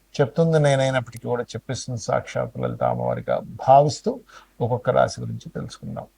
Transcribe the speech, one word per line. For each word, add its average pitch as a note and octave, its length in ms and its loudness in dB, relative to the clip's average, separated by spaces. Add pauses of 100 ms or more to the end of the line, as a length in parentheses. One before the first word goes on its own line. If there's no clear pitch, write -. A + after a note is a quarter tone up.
(180)
చెప్తుంది D#3+ 480 2
నేనైనప్పటికీ C3+ 680 0
కూడా A#2+ 180 -4
చెప్పిస్తుంది A#2 560 -8
సాక్షాత్ B2+ 540 -2
లలిత B1 200 -4 (120)
అమ్మవారిగా A#1+ 420 -2 (300)
భావిస్తూ C#3+ 440 6 (540)
ఒక్కొక్క B2 320 -2
రాశి - 280 2
గురించి - 220 -8 (120)
తెలుసుకుందాం. - 480 -10 (120)